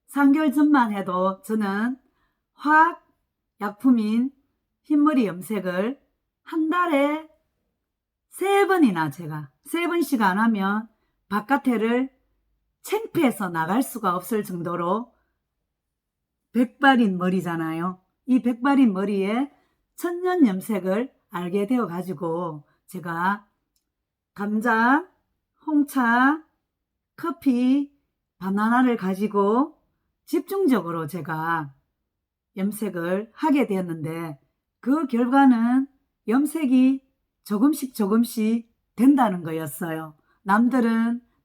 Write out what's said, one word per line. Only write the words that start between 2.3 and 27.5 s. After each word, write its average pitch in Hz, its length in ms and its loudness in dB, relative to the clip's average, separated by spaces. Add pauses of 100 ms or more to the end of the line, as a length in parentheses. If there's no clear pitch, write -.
화학 320 500 2 (600)
약품인 233 680 0 (520)
흰머리 294 440 2
염색을 185 720 -4 (440)
한 320 260 -4
달에 311 580 0 (1000)
세 392 380 2
번이나, 226 420 2
제가 151 400 -10 (160)
세 339 240 -4
번씩 320 320 -2
안 190 180 2
하면 214 480 0 (440)
바깥에를 233 800 -2 (720)
창피해서 302 680 -2
나갈 170 340 -2
수가 208 340 -4
없을 208 280 -4
정도로 180 680 -4 (1400)
백발인 247 640 2
머리잖아요. 175 880 -4 (240)
이 254 140 0
백발인 247 520 2
머리에 202 580 -2 (460)
천년 359 500 2
염색을 190 680 -2 (180)
알게 180 360 -4
되어가지고 170 960 -4 (240)
제가 180 600 -6 (880)
감자, 226 720 0 (600)
홍차, 277 760 2 (760)
커피, 277 760 0 (460)